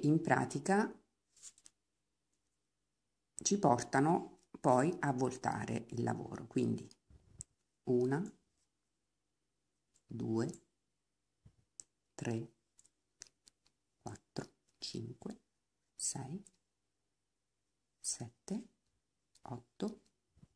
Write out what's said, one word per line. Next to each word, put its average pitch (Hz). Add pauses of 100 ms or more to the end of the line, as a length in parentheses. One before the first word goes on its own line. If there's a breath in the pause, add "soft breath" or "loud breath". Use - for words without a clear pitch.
in 160
pratica 139 (2500)
ci 202
portano 143 (140)
poi 143
a 143
voltare 123
il 117
lavoro, 117
quindi 117 (960)
una, 127 (1800)
due, 113 (1500)
tre, 117 (1500)
quattro, - (260)
cinque, - (520)
sei, 135 (1600)
sette, - (760)
otto, - (540)